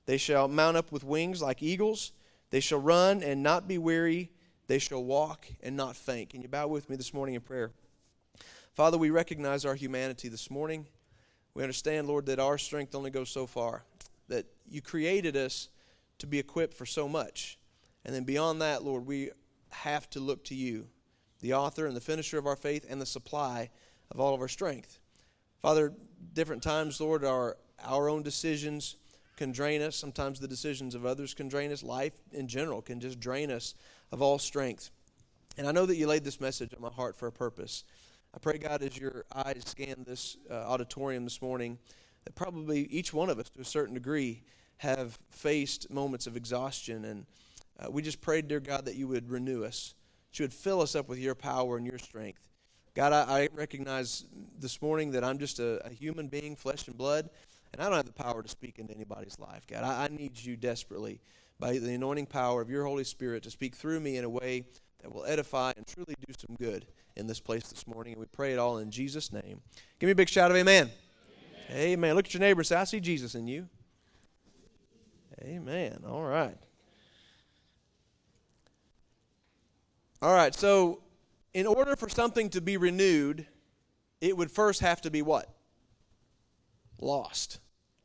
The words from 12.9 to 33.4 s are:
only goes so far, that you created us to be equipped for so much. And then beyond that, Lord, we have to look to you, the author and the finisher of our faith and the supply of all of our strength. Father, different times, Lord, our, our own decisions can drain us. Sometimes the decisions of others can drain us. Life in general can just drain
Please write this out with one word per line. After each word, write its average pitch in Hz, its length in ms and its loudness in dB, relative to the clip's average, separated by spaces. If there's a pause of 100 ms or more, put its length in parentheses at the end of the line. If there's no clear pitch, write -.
only 139 160 -6
goes 131 180 -4
so 131 180 -4
far, 117 380 -4 (440)
that 120 180 -2 (200)
you 147 140 -12
created 165 560 0
us 131 320 -2 (520)
to 147 60 -10
be 143 120 -2
equipped 160 340 -2
for 127 140 -12
so 147 200 -2
much. - 520 -4 (480)
And 131 80 -6
then 131 100 -2
beyond 156 380 2
that, 147 200 2
Lord, 131 220 -2
we 139 260 -4 (380)
have - 400 -6
to 139 120 -10
look 135 240 -4
to 135 100 -10
you, 120 340 -4 (520)
the 123 120 0
author 143 320 0
and 139 100 -4
the 123 60 -4
finisher 156 380 -4
of 143 80 -2
our 139 100 0
faith 147 320 -4
and 135 100 -6
the 135 60 -6
supply 127 640 -4 (420)
of 127 100 -8
all 139 140 4
of 127 60 -2
our 127 80 -4
strength. - 520 -6 (600)
Father, 151 320 4 (420)
different 156 260 0
times, 156 400 0
Lord, 156 240 2
our, 127 320 2 (280)
our 139 240 2
own 151 160 0
decisions 147 720 -4 (400)
can 135 160 -4
drain 147 280 0
us. 151 140 -2
Sometimes 139 460 -4
the 135 80 -8
decisions 131 480 -6
of 120 100 -6
others 135 280 -4
can 139 120 -8
drain 143 240 -2
us. 143 140 -6
Life 131 300 -2 (180)
in 131 160 -6
general 131 340 -4
can 123 160 -10
just 123 220 -10
drain 131 280 -2